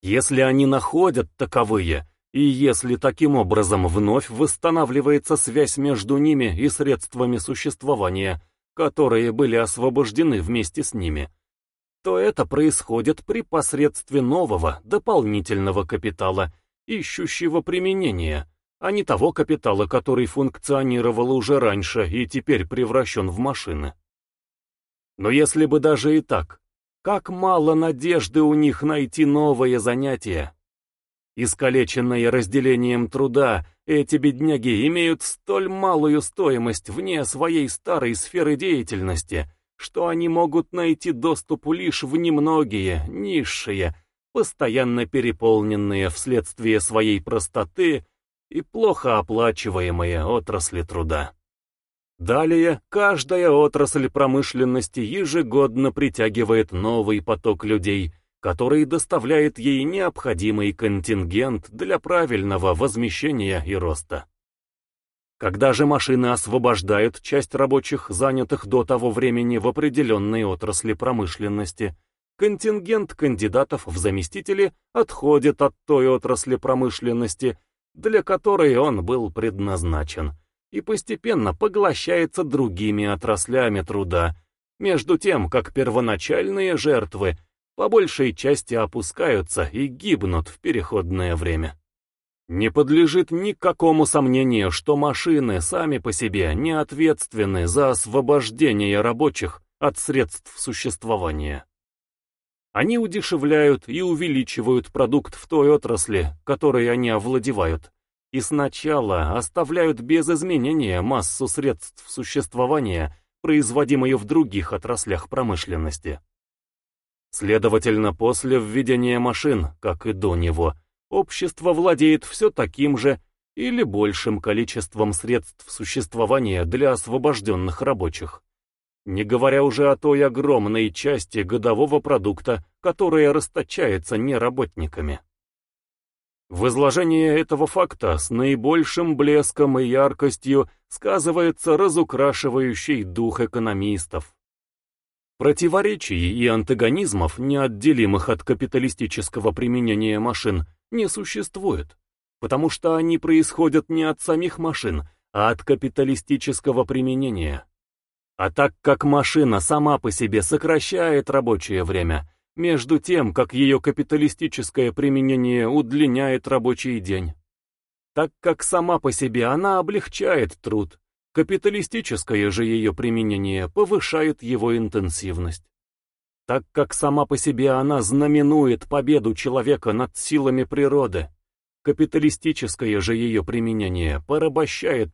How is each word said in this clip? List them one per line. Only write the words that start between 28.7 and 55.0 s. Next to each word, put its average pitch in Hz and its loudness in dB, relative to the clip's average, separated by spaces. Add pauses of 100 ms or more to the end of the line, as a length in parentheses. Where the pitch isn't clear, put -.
найти 151 0
новое 143 4
занятие. 117 -4 (840)
Искалеченные 123 0
разделением 123 2
труда, 127 0 (200)
эти 151 0
бедняги 131 0
имеют 165 0
столь 196 -4
малую 170 2
стоимость 120 -2
вне 165 -4
своей 151 -2
старой 131 -4
сферы 151 -2
деятельности, 98 -4 (280)
что - -4
они 170 -2
могут 165 0
найти 170 -2
доступ 135 -2
лишь 175 -4
в 143 -4
немногие, 147 0
низшие, 113 -4 (380)
постоянно 123 0
переполненные 107 0
вследствие 113 -2
своей 110 0
простоты 117 -2 (460)
и 160 -6
плохо 160 0
оплачиваемые 90 -2
отрасли 92 -4
труда. 80 -4 (840)
Далее, 160 2
каждая 180 2
отрасль 143 2
промышленности 131 0